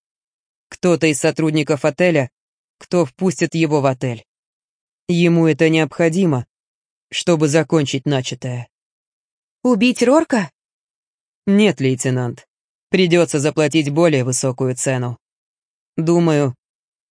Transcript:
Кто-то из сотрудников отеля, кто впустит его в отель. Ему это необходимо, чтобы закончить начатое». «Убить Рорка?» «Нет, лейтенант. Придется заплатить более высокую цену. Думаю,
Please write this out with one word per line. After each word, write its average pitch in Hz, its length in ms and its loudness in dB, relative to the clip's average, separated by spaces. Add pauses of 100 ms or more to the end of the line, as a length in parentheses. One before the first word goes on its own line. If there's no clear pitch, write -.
(680)
Кто-то 160 380 0
из 151 120 0
сотрудников 156 680 -2
отеля, 151 460 0 (480)
кто 175 260 -2
впустит 170 500 -4
его 156 260 0
в 131 40 -2
отель. 127 400 -4 (800)
Ему 170 400 2
это 160 220 2
необходимо, 160 760 0 (680)
чтобы 160 360 0
закончить 147 580 0
начатое». 127 640 -6 (920)
«Убить 247 400 2
Рорка?» 254 480 0 (920)
«Нет, 202 340 2
лейтенант. 127 680 -2 (420)
Придется 175 500 2
заплатить 147 500 0
более 151 340 2
высокую 127 520 -4
цену. 123 420 -4 (800)
Думаю, 160 580 0 (560)